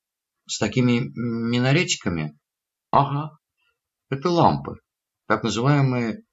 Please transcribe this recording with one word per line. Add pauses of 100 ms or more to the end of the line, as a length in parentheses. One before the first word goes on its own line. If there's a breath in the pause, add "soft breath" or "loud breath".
(460)
С
такими
минаретиками? (540)
Ага, (720)
это
лампы, (460)
так
называемые